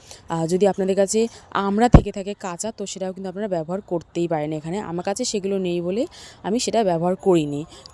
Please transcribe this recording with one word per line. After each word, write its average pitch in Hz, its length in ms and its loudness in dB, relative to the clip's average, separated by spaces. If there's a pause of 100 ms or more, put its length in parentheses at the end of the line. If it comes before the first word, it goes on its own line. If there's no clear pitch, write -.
(300)
আহ, 165 180 -2
যদি 185 200 4
আপনাদের 190 280 2
কাছে 208 320 2 (240)
আমড়া 202 380 2
থেকে - 220 8
থাকে 196 220 -8
কাঁচা, 190 380 -8
তো 208 140 -10
সেটাও 185 280 -8
কিন্তু 190 160 -10
আপনারা 196 180 -6
ব্যবহার 175 340 -2
করতেই 170 460 -4
পারেন। 156 260 -2
এখানে 160 260 -6
আমার 175 260 -6
কাছে 202 200 -4
সেগুলো 196 320 -2
নেই 175 240 -2
বলে 190 240 -2 (380)
আমি 208 160 0
সেটা 220 240 0
ব্যবহার 180 320 2
করিনি। 156 500 2 (280)